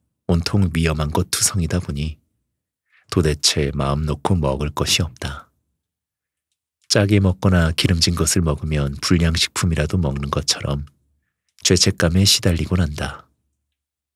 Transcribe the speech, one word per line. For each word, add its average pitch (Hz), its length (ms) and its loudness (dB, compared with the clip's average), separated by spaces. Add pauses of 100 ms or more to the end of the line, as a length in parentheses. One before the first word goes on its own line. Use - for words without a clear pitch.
(280)
온통 90 440 2
위험한 78 380 0
것 87 220 -2
투성이다 87 480 -2
보니 76 400 -6 (880)
도대체 76 640 0
마음 71 320 -2
놓고 76 300 -2
먹을 73 340 0
것이 - 320 -2
없다. - 480 -8 (1400)
짜게 104 280 4
먹거나 90 500 2
기름진 85 420 0
것을 80 300 0
먹으면 73 580 -2
불량식품이라도 82 960 0
먹는 69 320 -2
것처럼 - 560 -4 (800)
죄책감에 90 600 2
시달리곤 87 560 0
한다. 73 480 -6 (880)